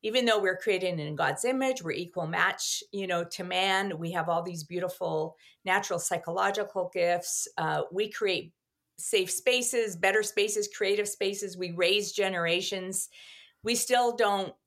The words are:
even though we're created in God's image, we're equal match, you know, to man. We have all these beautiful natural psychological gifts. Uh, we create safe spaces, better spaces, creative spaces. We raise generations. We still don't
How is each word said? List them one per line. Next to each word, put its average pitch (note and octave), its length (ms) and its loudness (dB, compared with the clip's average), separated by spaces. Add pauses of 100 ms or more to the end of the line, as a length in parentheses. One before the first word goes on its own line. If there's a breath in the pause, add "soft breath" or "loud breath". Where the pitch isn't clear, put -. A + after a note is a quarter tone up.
even A#3+ 220 2
though A3 160 6
we're F#3 160 4
created F3+ 440 0
in D3+ 160 -4
God's D3 280 0
image, C4 380 2
we're E3 80 -4
equal E3+ 380 -4
match, F3 540 0 (100)
you G3 140 -4
know, E3+ 180 0
to E3+ 180 -10
man. F#3 560 0
We E3 140 -4
have E3+ 160 -2
all E3+ 140 2
these F3 200 -8
beautiful E3+ 720 -4 (280 loud breath)
natural F#3+ 340 0
psychological F#3 960 -2
gifts. F3 640 0
Uh, D#3 340 0
we G3+ 180 -2
create F#3 440 -2 (440)
safe F#3 340 0
spaces, A#3+ 680 0
better G3 260 4
spaces, G#3 460 0
creative G3+ 400 0
spaces. G3 500 -4
We F3+ 140 -4
raise F#3 400 2
generations. F#3 960 -2 (560 loud breath)
We A#3 100 2
still A#3+ 400 4
don't G3+ 400 2 (120)